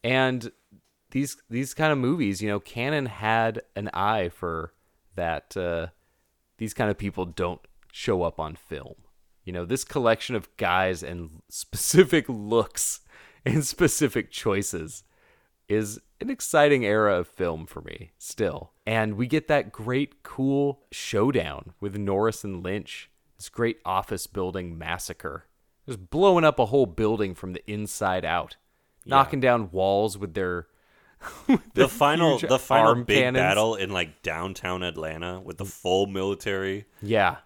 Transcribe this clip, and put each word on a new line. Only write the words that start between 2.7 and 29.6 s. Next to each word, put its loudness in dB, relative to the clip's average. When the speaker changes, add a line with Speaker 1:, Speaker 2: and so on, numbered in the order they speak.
Speaker 1:
had 0
an -6
eye 0
for -8
that, -4
uh, -4
these -8
kind 0
of 0
people -4
don't -4
show -2
up -4
on -6
film. -14
You -10
know, -6
this -4
collection 0
of -6
guys 2
and -12
specific 2
looks -2
<laughs> -14
and 2
specific 0
choices -4
is -2
an -6
exciting 4
era 4
of -4
film -4
for -14
me -16
still. -4
And 0
we -4
get 0
that 0
great, -4
cool -2
showdown -2
with -8
Norris 0
and -8
Lynch. -8
This -16
great -2
office -2
building -6
massacre. -8
Just -12
blowing 6
up 6
a 6
whole 4
building 0
from -10
the -12
inside -2
out. -4
Speaker 2:
Yeah. -6
Speaker 1:
Knocking 4
down 4